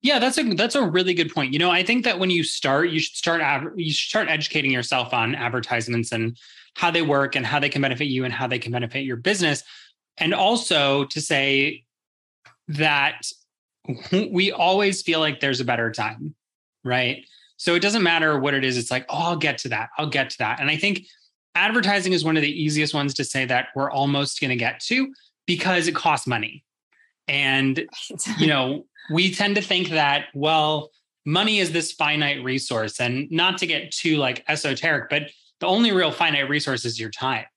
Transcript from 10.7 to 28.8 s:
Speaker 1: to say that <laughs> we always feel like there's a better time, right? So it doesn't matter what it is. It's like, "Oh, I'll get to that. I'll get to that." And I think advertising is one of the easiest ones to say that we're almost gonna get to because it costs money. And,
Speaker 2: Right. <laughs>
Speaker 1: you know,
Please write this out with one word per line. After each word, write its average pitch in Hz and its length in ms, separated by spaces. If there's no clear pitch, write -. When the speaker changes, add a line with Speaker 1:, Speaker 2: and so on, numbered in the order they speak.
Speaker 1:
to 139 160
say 139 640
that 147 520
<laughs> - 400
we 190 400
always 190 500
feel 160 180
like 151 200
there's 135 200
a 135 40
better 117 260
time, 110 440
right? 127 440
So 170 160
it 175 80
doesn't 208 200
matter 160 360
what 139 160
it 135 100
is. 127 140
It's 117 120
like, 127 200
"Oh, 151 80
I'll 170 180
get 143 220
to - 120
that. 113 280
I'll 151 100
get 135 220
to - 80
that." 117 220
And 143 100
I 156 60
think 196 280
advertising 196 600
is 156 100
one 160 120
of 156 60
the 147 200
easiest 151 320
ones 143 200
to 139 100
say 131 200
that 127 300
we're 139 160
almost 139 500
gonna 131 160
get 120 240
to 269 320
because 175 420
it 170 60
costs 156 320
money. 117 380
And, 135 580
Speaker 2:
Right. - 180
<laughs> 214 100
Speaker 1:
you 156 80
know, 139 400